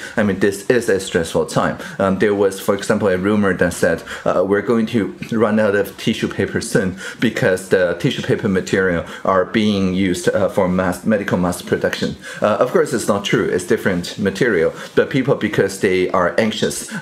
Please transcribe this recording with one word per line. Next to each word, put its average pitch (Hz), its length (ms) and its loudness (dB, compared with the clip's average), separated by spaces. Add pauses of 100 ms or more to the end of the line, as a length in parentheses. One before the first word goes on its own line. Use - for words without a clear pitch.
(180)
I 113 40 2
mean, 98 180 2
this 101 280 0
is 123 200 2
a 95 120 2
stressful 82 460 -2
time. 92 300 0 (220)
Um, 95 200 2
there 104 160 4
was, 98 260 2
for 104 140 0
example, 104 340 0
a 92 80 4
rumor 101 380 2
that 87 180 0
said, 85 300 0 (220)
uh, 92 260 2
"We're 101 220 2
going 113 140 2 (100)
to 113 40 2 (320)
run 110 260 2
out 104 160 2
of 101 220 -2
tissue 110 320 -2
paper 95 320 -4
soon 92 360 -2 (240)
because 110 480 0
the 90 340 2
tissue - 280 -2
paper 110 180 0
material 92 560 0 (200)
are 95 200 4
being 98 500 0
used, 90 340 0
uh, 95 280 2
for 95 120 2
mass, 92 360 -2
medical 104 340 0
mass 90 240 -2
production." - 540 -2 (260)
Uh, 107 220 2
of 127 100 2
course, 165 180 2
it's 110 160 -2
not 104 160 0
true. 104 300 2
It's - 200 -2
different 92 440 -2
material. 98 520 2 (240)
But 113 220 4
people, 131 200 2
because 107 440 0
they 92 300 2
are 90 280 2
anxious, 110 640 -2